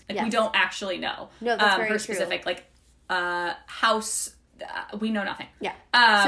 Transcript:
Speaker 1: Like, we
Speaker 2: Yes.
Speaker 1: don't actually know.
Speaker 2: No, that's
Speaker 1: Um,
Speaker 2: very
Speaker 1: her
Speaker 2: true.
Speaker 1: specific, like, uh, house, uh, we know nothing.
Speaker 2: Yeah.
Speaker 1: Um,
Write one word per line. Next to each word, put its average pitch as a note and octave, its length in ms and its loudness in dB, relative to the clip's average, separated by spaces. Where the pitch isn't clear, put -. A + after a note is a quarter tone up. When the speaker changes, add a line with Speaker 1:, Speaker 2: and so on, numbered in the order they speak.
Speaker 1:
Like, G#3 120 -6
we A3+ 60 0
Speaker 2:
Yes. A3 80 0
Speaker 1:
don't A3 220 2
actually F#3+ 440 -2
know. - 300 -8
Speaker 2:
No, A#3 160 0
that's G#3 160 6
Speaker 1:
Um, - 40 4
Speaker 2:
very A3+ 120 0
Speaker 1:
her G#3 60 2
Speaker 2:
true. G#3 40 -2
Speaker 1:
specific, F3 300 -2
like, F3+ 180 -4
uh, F3 440 -2
house, - 680 0
uh, - 360 -10
we A3 120 -4
know G#3 140 -2
nothing. - 240 -8
Speaker 2:
Yeah. G3+ 140 -6
Speaker 1:
Um, G#3+ 340 6